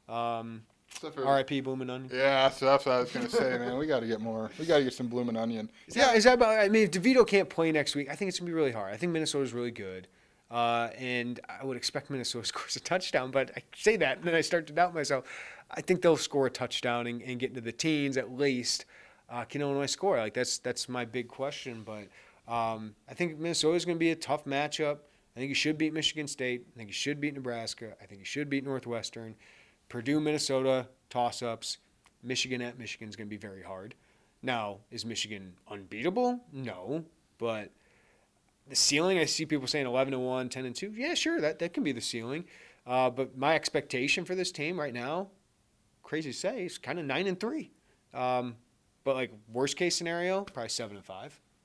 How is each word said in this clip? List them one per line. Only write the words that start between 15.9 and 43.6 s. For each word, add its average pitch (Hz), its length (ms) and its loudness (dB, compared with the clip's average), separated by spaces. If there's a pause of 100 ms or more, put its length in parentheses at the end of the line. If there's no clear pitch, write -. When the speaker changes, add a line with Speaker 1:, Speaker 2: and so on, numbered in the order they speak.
Speaker 1:
they'll 165 160 8
score 135 300 2
a 120 40 0
touchdown 120 560 -2
and, 120 140 -6
and 123 180 -8
get 120 120 -2
into 123 100 -10
the 113 100 -6
teens 143 460 0
at 120 200 -4
least. 131 480 0 (440)
Uh, 117 160 -6
can 143 160 -6
Illinois 139 240 0
score? 175 320 2
Like, 110 160 0
that's, 123 240 -2
that's - 320 -6
my 123 160 -4
big 120 240 -8
question, 131 560 -10
but, 104 240 -12 (440)
um, 113 420 -2 (140)
I 131 40 -14
think 160 260 -4
Minnesota's 165 460 2
gonna 170 120 0
be 165 140 4
a 160 40 2
tough 147 280 -4
matchup. 147 540 -2 (400)
I - 20 -12
think 135 80 -4
you 135 80 -2
should 151 220 2
beat 156 160 0
Michigan 151 340 -2
State. 123 380 -4 (100)
I - 20 -16
think 107 120 -12
you 95 40 -10
should 143 280 -2
beat 147 120 -2
Nebraska. 117 680 -8
I 98 40 -20
think 98 140 -20
you 95 60 -18
should 147 240 -4
beat 139 160 0
Northwestern. 117 720 -6 (520)
Purdue, 135 340 0
Minnesota, 131 640 2 (220)
toss-ups. 120 680 -2 (460)
Michigan 123 380 -4
at 120 180 -10
Michigan's 107 380 -12
gonna 104 120 -12
be 107 80 -8
very 98 240 -14
hard. 95 340 -12 (460)
Now, 107 380 -2 (100)
is 110 160 -10
Michigan 101 480 -8 (160)
unbeatable? 180 720 -2 (100)
No, 127 540 -6 (320)
but 110 340 -4 (960)
the 117 60 -8
ceiling, 175 440 4
I 156 60 4
see 156 200 -2
people 143 220 -2
saying 143 180 0
eleven 135 280 2
and 127 120 -2
one, 127 220 -2
ten 131 180 -8
and 120 100 -8
two. 208 200 -8
Yeah, 285 180 -4
sure, 330 280 0
that, 156 180 0
that 170 140 -4
can 285 100 -2
be 147 80 0
the 117 100 -4
ceiling. 123 440 -6 (420)
Uh, 127 220 4
but 127 280 -4
my 143 160 4
expectation 143 720 0